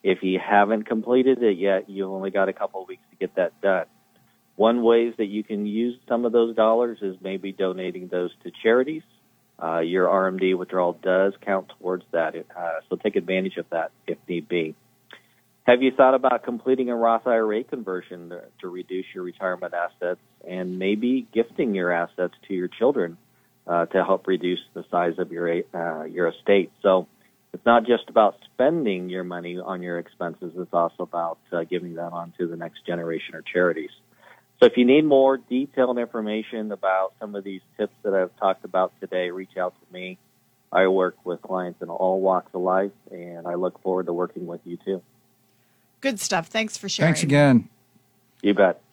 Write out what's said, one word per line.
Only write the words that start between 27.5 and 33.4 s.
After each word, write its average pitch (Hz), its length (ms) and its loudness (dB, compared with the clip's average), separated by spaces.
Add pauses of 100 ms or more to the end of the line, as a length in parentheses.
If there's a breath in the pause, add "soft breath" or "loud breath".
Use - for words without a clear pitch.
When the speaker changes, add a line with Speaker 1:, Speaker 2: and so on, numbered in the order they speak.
Speaker 1:
it's - 120 -16
not 117 220 4
just 117 220 0
about - 260 4 (180)
spending 123 560 0
your 90 140 -6
money 87 340 -8
on 92 260 -8
your 87 180 -6
expenses. 85 560 -10
It's 90 180 -8
also 85 300 0
about, 82 340 -6 (140)
uh, 85 100 -2
giving 85 320 -6
that 85 180 -10
on 85 260 -12
to 87 100 -2
the 82 80 -8
next 82 280 -14
generation 82 520 -6
or 78 60 -14